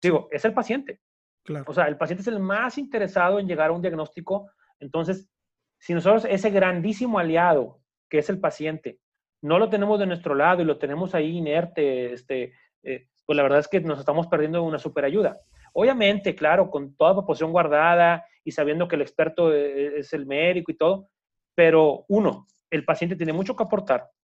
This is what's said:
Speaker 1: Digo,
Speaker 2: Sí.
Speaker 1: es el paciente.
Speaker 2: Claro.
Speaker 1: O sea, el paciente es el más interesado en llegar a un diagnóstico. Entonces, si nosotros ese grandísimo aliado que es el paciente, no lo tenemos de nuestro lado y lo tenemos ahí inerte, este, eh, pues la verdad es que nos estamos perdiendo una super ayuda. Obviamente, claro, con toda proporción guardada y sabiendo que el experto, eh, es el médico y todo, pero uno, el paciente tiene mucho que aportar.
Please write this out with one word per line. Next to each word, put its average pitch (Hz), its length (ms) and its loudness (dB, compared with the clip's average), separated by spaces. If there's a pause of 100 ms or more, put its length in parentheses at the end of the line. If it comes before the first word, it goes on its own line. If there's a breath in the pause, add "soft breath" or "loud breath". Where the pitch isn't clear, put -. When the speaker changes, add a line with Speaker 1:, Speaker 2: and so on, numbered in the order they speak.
Speaker 1:
Digo, 165 280 2
Speaker 2:
Sí. - 80 -8
Speaker 1:
es - 80 -4
el 220 80 2
paciente. 254 480 -6 (420)
Speaker 2:
Claro. 147 240 -10
Speaker 1:
O 147 60 -12
sea, 165 140 2
el 151 100 -4
paciente 170 240 -4
es 196 60 -6
el 226 120 -4
más 208 380 -4
interesado 196 640 0
en 196 80 -4
llegar 160 220 0
a 165 40 0
un 175 80 -4
diagnóstico. 180 720 -6 (280 soft breath)
Entonces, 165 480 -6 (520)
si - 140 -6
nosotros 196 360 2
ese 196 220 0
grandísimo 196 680 0
aliado 165 640 2 (280)
que 113 100 0
es - 100 -4
el 190 100 -2
paciente, 151 600 -6 (420)
no 156 160 2
lo 220 120 2
tenemos 202 300 0
de 202 60 0
nuestro 170 300 -4
lado 175 260 2
y 170 40 0
lo 151 120 0
tenemos 156 380 -6
ahí 160 220 -2
inerte, 147 760 -2
este, 123 400 -8 (300 soft breath)
eh, 131 240 -10 (180)
pues 151 120 -2
la 143 60 4
verdad 139 160 4
es 147 100 -4
que 196 100 0
nos 160 200 -4
estamos 147 280 0
perdiendo 160 360 0
una 160 140 -4
super 139 280 -4
ayuda. 160 340 -2 (320 soft breath)
Obviamente, 202 640 0
claro, 175 340 2
con 143 280 -8
toda 170 160 6
proporción 165 400 -2
guardada 170 720 4 (180 loud breath)
y - 80 -8
sabiendo 156 380 0
que 165 80 -2
el 147 60 0
experto, 160 500 0
eh, 143 460 -2
es 135 140 -10
el 147 120 -6
médico 160 480 -2
y - 20 -8
todo, 196 320 0 (480)
pero 160 540 6
uno, 196 360 0 (240)
el 156 160 -4
paciente 170 300 -2
tiene 160 180 -4
mucho 190 220 -4
que - 80 -2
aportar. 190 460 -2 (140)